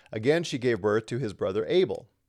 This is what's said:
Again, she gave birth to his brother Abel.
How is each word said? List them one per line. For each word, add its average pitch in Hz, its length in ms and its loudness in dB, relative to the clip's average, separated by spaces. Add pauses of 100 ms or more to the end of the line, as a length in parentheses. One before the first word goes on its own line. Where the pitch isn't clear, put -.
(120)
Again, 139 320 2
she 147 140 -6
gave 117 220 2
birth 104 260 2
to 120 120 -6
his 113 140 -4
brother 98 340 -2
Abel. 165 420 0 (200)